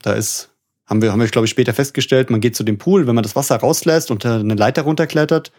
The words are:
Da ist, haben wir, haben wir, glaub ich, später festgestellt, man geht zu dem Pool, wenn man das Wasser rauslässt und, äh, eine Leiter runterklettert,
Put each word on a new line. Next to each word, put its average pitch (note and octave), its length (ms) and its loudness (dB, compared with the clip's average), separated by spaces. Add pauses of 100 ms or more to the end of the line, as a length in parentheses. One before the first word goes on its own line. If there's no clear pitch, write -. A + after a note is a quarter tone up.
Da G#2 100 0
ist, - 360 -6 (360)
haben G#2+ 160 -2
wir, A2 100 2
haben G#2 80 0
wir, A#2 80 2
glaub A2+ 180 0
ich, A2 40 0
später A#2+ 240 0
festgestellt, C3+ 560 0
man A2 120 0
geht A#2 140 0
zu - 80 -4
dem G#2+ 140 -2
Pool, F3+ 300 2
wenn A#2 80 2
man A2+ 80 2
das - 120 -8
Wasser C#3 200 0
rauslässt D#3+ 560 0
und, G#2 140 -4
äh, A#2+ 80 0
eine G#2+ 200 0
Leiter A#2 300 0
runterklettert, D#3 760 0